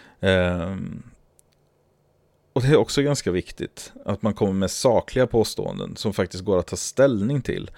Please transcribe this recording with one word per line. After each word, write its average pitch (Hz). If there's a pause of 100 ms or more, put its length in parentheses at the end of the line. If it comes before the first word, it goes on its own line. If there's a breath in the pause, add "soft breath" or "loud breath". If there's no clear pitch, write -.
(200 loud breath)
Ehm, 90 (1500)
och 127
det 127
är 151
också 113
ganska 139
viktigt - (120)
att 101
man 104
kommer 101
med 95
sakliga 123
påståenden 98
som 104
faktiskt 92
går 95
att 85
ta 92
ställning 127
till -